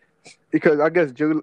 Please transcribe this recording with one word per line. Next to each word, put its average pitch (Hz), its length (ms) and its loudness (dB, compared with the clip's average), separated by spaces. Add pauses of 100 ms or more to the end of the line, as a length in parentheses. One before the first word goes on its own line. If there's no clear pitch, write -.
(520)
because 151 280 2
I 156 100 2
guess 165 220 0
J-, 151 320 -2